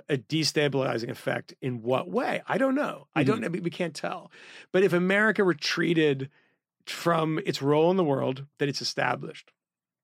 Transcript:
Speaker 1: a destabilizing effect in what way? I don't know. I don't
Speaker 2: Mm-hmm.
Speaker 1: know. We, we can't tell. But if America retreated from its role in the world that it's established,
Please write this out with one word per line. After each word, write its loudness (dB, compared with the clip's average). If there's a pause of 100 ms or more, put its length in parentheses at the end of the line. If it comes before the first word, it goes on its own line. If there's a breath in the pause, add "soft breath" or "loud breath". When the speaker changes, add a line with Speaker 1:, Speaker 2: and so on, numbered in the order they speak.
Speaker 1:
a 0
destabilizing -2
effect -6
in -6
what 0
way? -2
I 0
don't 0
know. -4 (100)
I 2
don't 2
Speaker 2:
Mm-hmm. -4
Speaker 1:
know. -4
We, -4
we -6
can't -4
tell. -8 (400 loud breath)
But 4
if 4
America 4
retreated 2 (540)
from 0
its -4
role 4
in 2
the 2
world -2 (140)
that 0
it's -6
established, -4 (500)